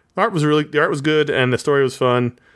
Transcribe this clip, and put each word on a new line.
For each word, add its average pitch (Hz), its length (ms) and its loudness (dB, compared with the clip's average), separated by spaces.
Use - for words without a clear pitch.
The 185 80 -2
art 220 100 0
was 156 120 -2
really, 151 200 2
the 147 160 -2
art 156 100 0
was 143 100 -4
good, 151 300 0
and 127 220 0
the 123 60 0
story 139 240 0
was 131 140 -2
fun. 123 420 0